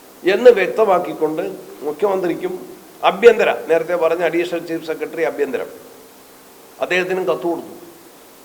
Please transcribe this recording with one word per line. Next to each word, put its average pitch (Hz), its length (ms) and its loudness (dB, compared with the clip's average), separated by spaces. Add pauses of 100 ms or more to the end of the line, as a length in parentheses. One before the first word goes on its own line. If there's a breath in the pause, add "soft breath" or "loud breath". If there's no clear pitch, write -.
(340)
എന്ന് 240 240 8
വ്യക്തമാക്കിക്കൊണ്ട് 175 840 0 (420)
മുഖ്യമന്ത്രിക്കും 175 680 -2 (580)
ആഭ്യന്തര, 202 400 6 (200)
നേരത്തെ 165 320 0
പറഞ്ഞ 165 260 0
അഡീഷണൽ 170 400 -2
ചീഫ് 160 220 -6
സെക്രട്ടറി 147 400 -4
ആഭ്യന്തരം, 131 400 -4 (1120)
അദ്ദേഹത്തിനും 180 480 -2
കത്ത് 156 220 -2
കൊടുത്തു. - 220 -8 (720)